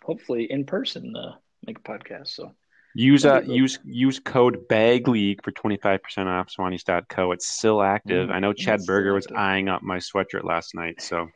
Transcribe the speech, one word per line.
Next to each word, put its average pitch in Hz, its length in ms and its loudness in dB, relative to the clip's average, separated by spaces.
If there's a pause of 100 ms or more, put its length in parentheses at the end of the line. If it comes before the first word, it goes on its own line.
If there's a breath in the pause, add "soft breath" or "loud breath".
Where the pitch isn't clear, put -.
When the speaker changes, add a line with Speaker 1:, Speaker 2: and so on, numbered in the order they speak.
Speaker 1:
hopefully - 460 -6
in 139 160 -4
person, 127 500 -8
uh, - 200 -14 (320)
make 113 100 -12
a - 40 -20
podcast. 107 480 -14
So - 240 -14 (420 soft breath)
Speaker 2:
Use, 135 280 6
Speaker 1:
that'd 139 140 8
Speaker 2:
uh, 127 40 2
Speaker 1:
be - 60 -4
cool. 127 80 -2
Speaker 2:
use, 131 300 2
use 131 340 0
code 123 480 2
bag 120 400 4
league 101 380 2
for 101 60 -6
twenty-five 98 520 -2
percent 95 240 -4
off 92 220 -2
swaneys 90 340 -6
dot 87 240 -2
co. 92 240 0
It's 87 160 -6
still 107 340 2
active. 98 480 0
Speaker 3:
Mm. 95 40 -4
Speaker 2:
I 92 60 -2
know 98 120 2
Chad 107 240 0
Speaker 1:
It's 101 80 -2
still 92 120 0
Speaker 2:
Berger 98 180 4
was 98 140 0
Speaker 1:
active. - 100 -10
Speaker 2:
eyeing 95 320 0
up 92 120 -2
my 92 160 -6
sweatshirt 95 460 -4
last 85 320 -4
night. 85 260 -10
So, 85 340 -6